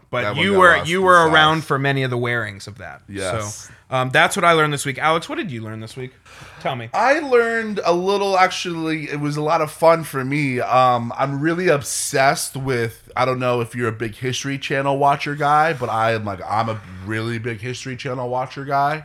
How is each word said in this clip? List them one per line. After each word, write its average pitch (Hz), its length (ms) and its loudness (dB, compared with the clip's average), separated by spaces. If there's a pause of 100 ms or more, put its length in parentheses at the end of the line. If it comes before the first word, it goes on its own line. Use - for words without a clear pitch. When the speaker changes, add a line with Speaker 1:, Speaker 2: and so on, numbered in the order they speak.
Speaker 1:
But 123 120 -2
Speaker 2:
That 117 140 -2
one 160 100 0
Speaker 1:
you 202 80 2
Speaker 2:
got 196 60 4
Speaker 1:
were, 175 180 8
Speaker 2:
lost 147 120 -4
Speaker 1:
you 180 100 0
Speaker 2:
in 190 60 2
Speaker 1:
were 185 100 6
Speaker 2:
the 170 100 8
sauce. 160 80 4
Speaker 1:
around 156 320 4
for 147 120 0
many 139 260 0
of 127 80 -2
the 123 60 -2
wearings 120 500 -4
of 104 100 -14
that. 76 320 -16
Speaker 2:
Yes. 101 580 -6
Speaker 1:
So, - 60 -20 (160)
um, 127 220 -2
that's 165 260 2
what 180 80 2
I 170 80 6
learned 156 180 2
this 143 140 -4
week. 127 140 -6
Alex, 160 280 0
what 294 100 -8
did 208 140 -6
you 117 100 -8
learn 110 200 -10
this 110 160 -14
week? 127 160 -12 (480)
Tell 143 160 -4
me. 117 160 -10
Speaker 2:
I 254 260 2
learned 226 640 0
a 170 80 4
little. 196 460 0
Actually, 165 720 0
it 147 100 -6
was 147 160 -4
a 151 60 -4
lot 156 180 2
of 156 100 0
fun 165 360 4
for 135 180 -4
me. 135 380 0
Um, 120 560 4
I'm 139 240 -2
really 170 260 0
obsessed 143 880 0
with. 123 640 -4
I 127 80 2
don't 127 140 0
know 123 200 0
if 117 160 -6
you're 120 140 -2
a 110 40 -2
big 110 220 -8
History 135 420 -6
Channel 139 400 -2
watcher 143 380 0
guy, 151 380 2
but 147 160 -4
I 110 240 2
am, 110 100 -2
like, 98 160 -6 (100)
I'm 110 200 0
a 107 100 -6 (260)
really 110 320 -4
big 113 220 -8
History 123 380 -10
Channel 127 320 -6
watcher 127 340 -6
guy. 143 420 0